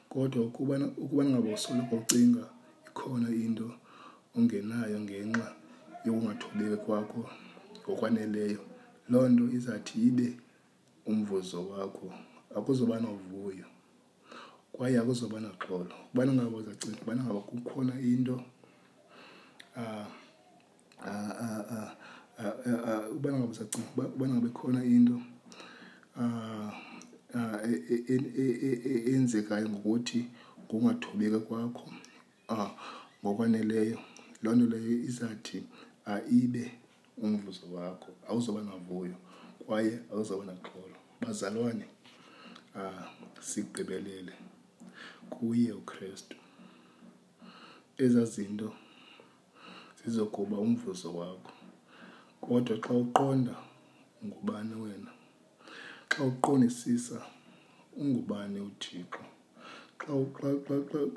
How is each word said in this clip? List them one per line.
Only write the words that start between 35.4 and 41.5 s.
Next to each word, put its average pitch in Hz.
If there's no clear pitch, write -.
ah, 104
ibe 120
umvuzo 101
wakho. 90
Awuzoba 107
navuyo 92
kwaye 113
awuzoba 101
naxolo. -
Bazalwane, 110